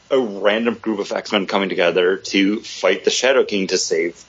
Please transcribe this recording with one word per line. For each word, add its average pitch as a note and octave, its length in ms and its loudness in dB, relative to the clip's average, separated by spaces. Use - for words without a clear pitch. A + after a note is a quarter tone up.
a C3+ 80 2
random G#2+ 560 0
group G#2+ 260 -4
of G2 120 -6
X-Men G2 340 -2
coming G2 220 0
together F2+ 480 2
to G2 440 0
fight - 440 -2
the - 60 2
Shadow B2+ 340 2
King F#2+ 240 -2
to F#2 100 0
save E2+ 500 -4